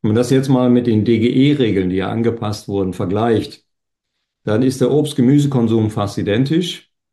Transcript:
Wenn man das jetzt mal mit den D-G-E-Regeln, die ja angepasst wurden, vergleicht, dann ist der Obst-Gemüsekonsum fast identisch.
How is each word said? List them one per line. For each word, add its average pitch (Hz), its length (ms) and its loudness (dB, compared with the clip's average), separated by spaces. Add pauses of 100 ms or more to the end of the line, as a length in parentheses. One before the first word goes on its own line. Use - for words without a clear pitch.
Wenn 110 80 -2
man 107 60 2
das 120 140 0
jetzt 135 200 2
mal 127 200 2
mit 120 160 4
den 110 200 2
D-G-E-Regeln, 117 840 2
die 92 80 -2
ja 95 120 -4
angepasst 110 580 -4
wurden, 95 260 -4
vergleicht, 104 720 -4 (760)
dann 107 180 -2
ist 131 200 0
der - 100 2
Obst-Gemüsekonsum 135 960 2
fast 104 300 -6
identisch. 135 680 -2 (240)